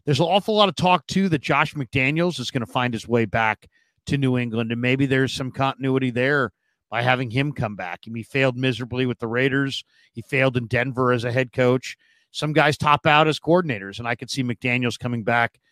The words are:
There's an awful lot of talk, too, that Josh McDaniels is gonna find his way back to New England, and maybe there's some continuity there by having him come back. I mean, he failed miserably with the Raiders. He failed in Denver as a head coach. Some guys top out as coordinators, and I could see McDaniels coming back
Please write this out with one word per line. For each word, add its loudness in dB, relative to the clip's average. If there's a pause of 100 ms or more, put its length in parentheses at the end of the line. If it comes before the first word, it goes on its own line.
There's 2
an 4
awful 2
lot 6
of -8
talk, 2
too, 0
that 0
Josh 0
McDaniels -2
is -8
gonna -2
find -2
his -8
way 2
back -2 (380)
to 0
New 2
England, -2
and -4
maybe 2
there's 0
some -6
continuity 0
there 0 (360)
by -4
having 0
him -2
come -6
back. -10
I -16
mean, -10
he -8
failed 0
miserably -2
with -4
the -6
Raiders. 0 (300)
He -14
failed 0
in -2
Denver 0
as 0
a -4
head -2
coach. 0 (340)
Some -6
guys 4
top 2
out 6
as 0
coordinators, -2
and -8
I -2
could -16
see -2
McDaniels -2
coming -6
back 0 (120)